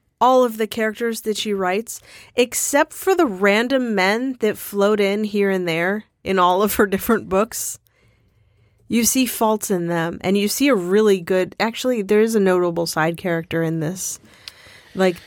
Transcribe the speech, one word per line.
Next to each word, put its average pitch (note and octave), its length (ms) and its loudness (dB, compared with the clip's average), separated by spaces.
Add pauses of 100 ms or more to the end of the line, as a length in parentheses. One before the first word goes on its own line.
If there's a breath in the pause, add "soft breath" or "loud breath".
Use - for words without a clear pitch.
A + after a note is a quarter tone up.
(200)
all B3+ 240 6
of A3 140 -2
the A3 100 -2
characters A3 540 -4
that G#3+ 160 -4
she G#3 160 -4
writes, F#3+ 480 -4 (340 loud breath)
except C#4 580 0
for F#4+ 220 0
the F4 100 4
random A3 720 0
men A3 460 0
that G#3+ 160 0
float G3+ 420 0
in G3+ 240 0
here G3+ 260 0
and F#3 180 -2
there F3 360 -2 (200)
in G3 140 -2
all F3+ 240 4
of G#3 140 0
her A3 100 2
different G3 440 -2
books, - 500 -2 (1080)
you A3+ 180 0
see C4 200 2
faults A3 460 0
in F3 160 -2
them. E3+ 340 -4
And F#3+ 160 2
you G3+ 100 2
see C4+ 200 0
a C4+ 80 4
really F#3+ 460 2
good, F#3 380 -2
actually, A3+ 420 -2
there G#3 200 2
is A3+ 140 2
a G#3+ 40 4
notable F3+ 460 2
side E3 320 -2
character E3 460 -4
in D#3+ 160 -2
this. F3 400 -6 (720 loud breath)
Like, F#3 220 0 (120)